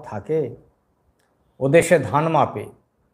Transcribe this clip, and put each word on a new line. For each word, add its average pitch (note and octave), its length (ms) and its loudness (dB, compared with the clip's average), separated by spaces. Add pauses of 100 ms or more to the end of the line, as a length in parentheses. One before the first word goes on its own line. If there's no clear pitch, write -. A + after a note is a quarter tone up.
থাকে? C3+ 520 -6 (1040)
ওদেশে D#3+ 380 4
ধান C#3+ 300 -2
মাপে, B2 380 0 (480)